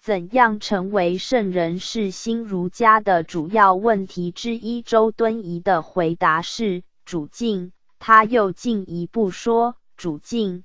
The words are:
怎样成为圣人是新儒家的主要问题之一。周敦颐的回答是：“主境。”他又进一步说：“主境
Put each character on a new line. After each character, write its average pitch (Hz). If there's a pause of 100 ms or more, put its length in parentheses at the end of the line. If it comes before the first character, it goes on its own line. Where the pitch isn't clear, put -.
怎 190
样 233
成 190
为 185
圣 214
人 175
是 202
新 233
儒 185
家 220
的 180
主 165
要 202
问 202
题 175
之 233
一。 233
周 226
敦 226
颐 170
的 175
回 170
答 165
是 185 (220)
：“主 156
境。” 190 (260)
他 220
又 214
进 208
一 170
步 214
说 233 (240)
：“主 156
境 190